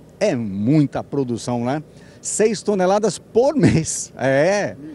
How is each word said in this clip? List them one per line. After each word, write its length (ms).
É 140
muita 680
produção, 600
né? 180
Seis 420
toneladas 560
por 360
mês. 640
É, 600